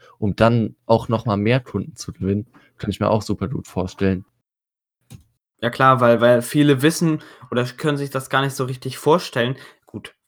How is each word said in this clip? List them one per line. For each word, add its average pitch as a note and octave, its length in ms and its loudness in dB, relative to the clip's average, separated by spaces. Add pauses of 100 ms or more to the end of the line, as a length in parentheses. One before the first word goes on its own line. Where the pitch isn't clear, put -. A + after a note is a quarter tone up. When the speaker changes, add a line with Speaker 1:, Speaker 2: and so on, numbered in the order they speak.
(180)
Speaker 1:
um G2+ 180 -4
dann A2+ 400 2 (100)
auch A2+ 240 0
noch A2+ 160 -4
mal G#2 120 -2
mehr A2+ 220 0
Kunden G2+ 360 -8
zu - 180 -14
gewinnen, G2+ 340 -4 (300)
kann - 120 -8
ich G2 120 -6
mir G#2 80 0
auch G#2+ 120 2
super G2+ 280 -6
gut - 180 -8
vorstellen. F#2+ 560 -4 (1400)
Speaker 2:
Ja B2 80 -2
klar, C3 320 4
weil, A#2 200 6
weil A#2+ 200 6
viele C#3+ 400 2
wissen D#3+ 400 0 (280)
oder A#2+ 160 -2
können C#3+ 320 -4
sich C#3 140 -8
das C3+ 180 -6
gar C3+ 120 2
nicht C3+ 140 -2
so C3 100 -2
richtig B2+ 320 -10
vorstellen. C3+ 580 0 (300)
Gut, - 280 -18 (140)